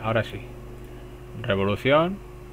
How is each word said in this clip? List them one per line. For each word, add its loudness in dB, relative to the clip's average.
ahora 2
sí. -8
Revolución. 4